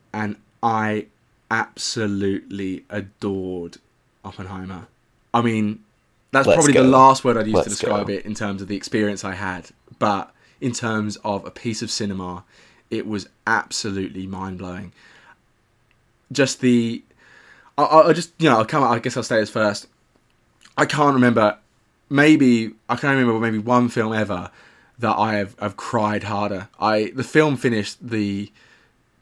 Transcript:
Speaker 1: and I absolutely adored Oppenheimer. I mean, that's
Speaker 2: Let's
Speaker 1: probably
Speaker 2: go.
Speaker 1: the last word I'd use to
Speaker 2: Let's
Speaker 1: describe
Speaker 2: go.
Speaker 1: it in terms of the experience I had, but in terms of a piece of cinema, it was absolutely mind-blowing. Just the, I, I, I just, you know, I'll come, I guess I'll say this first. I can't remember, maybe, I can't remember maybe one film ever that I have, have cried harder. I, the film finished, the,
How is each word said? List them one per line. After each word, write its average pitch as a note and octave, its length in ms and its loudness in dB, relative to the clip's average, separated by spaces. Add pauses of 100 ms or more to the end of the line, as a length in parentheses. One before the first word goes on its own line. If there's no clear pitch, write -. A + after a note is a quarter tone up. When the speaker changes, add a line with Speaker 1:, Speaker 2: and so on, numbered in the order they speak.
(120)
Speaker 1:
and G#2+ 240 -6 (260)
I G#2+ 440 -2 (420)
absolutely G2+ 1400 -4
adored F#2+ 880 -8 (460)
Oppenheimer. F#2+ 640 -14 (440)
I A#2 100 4
mean, A2 420 0 (480)
that's C3+ 160 4
Speaker 2:
Let's C3+ 80 8
Speaker 1:
probably D3 160 6
Speaker 2:
go. C3+ 100 6
Speaker 1:
the C3 60 6
last C3+ 360 6
word A#2 120 2
I'd A2 100 0
use A2 60 -2
to G2 60 2
Speaker 2:
Let's D2+ 120 0
Speaker 1:
describe G#2 380 -4
Speaker 2:
go. G2+ 60 -4
Speaker 1:
it - 120 -8
in G#2 80 -8
terms G2+ 260 -6
of F#2+ 80 -10
the G2+ 80 -6
experience G#2 480 -4
I F#2+ 100 -8
had, F#2 360 -8 (300)
but G2+ 340 -2 (260)
in B2+ 120 -4
terms G#2+ 520 -4
of G2 220 -4
a F#2 60 -14
piece A#2 300 -8
of G#2+ 80 -8
cinema, F#2+ 540 -8 (460)
it A2 160 -6
was G#2 220 -8 (180)
absolutely G2 800 -4
mind-blowing. F#2+ 640 -12 (1400)
Just C3 280 -2
the, A#2+ 420 2 (760)
I, D3 60 2
I, D#3+ 240 8
I E3 40 6
just, E3+ 260 -2
you D#3+ 120 4
know, A2+ 80 6
I'll A2 60 2
come, C#3+ 180 0
I A#2 160 2
guess B2 180 -6
I'll A#2+ 60 -2
say A2+ 160 0
this G#2+ 120 0
first. G#2+ 360 -2 (920)
I D3 80 2
can't C#3+ 300 2
remember, A#2 440 4 (520)
maybe, C#3 640 4 (160)
I A#2+ 80 -2
can't C3+ 200 0
remember A#2 220 2
maybe A2 200 -2
one A#2+ 300 2
film A2 240 -2
ever G2 380 -4 (480)
that A#2 180 -2
I G#2+ 180 0
have, G2+ 240 -6
have G#2 180 -6
cried G#2+ 480 -2
harder. G2+ 440 -6 (120)
I, G#2+ 340 0
the B2+ 80 -6
film D3+ 340 2
finished, A2+ 500 -4
the, G2+ 440 -4 (720)